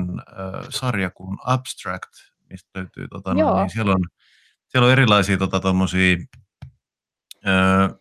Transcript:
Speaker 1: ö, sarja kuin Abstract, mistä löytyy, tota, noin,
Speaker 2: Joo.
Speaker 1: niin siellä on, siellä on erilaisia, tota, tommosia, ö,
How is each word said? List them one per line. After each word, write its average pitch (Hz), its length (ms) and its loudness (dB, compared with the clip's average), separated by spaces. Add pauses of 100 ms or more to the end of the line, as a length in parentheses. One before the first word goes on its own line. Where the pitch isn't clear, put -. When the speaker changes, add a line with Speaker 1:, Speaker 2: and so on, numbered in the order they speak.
(100)
Speaker 1:
ö, 95 600 -12
sarja 104 400 -4
kuin 95 340 -12
Abstract, 123 680 -6 (380)
mistä 92 240 -20
löytyy, 92 340 -12
tota, - 260 -10
noin, 269 40 0
Speaker 2:
Joo. 285 220 2
Speaker 1:
niin 190 100 -2
siellä 104 220 0
on, 92 120 2 (640)
siellä 123 180 2
on 123 60 6
erilaisia, 104 460 4
tota, 95 220 -2
tommosia, 92 560 2 (1300)
ö, 101 40 0 (500)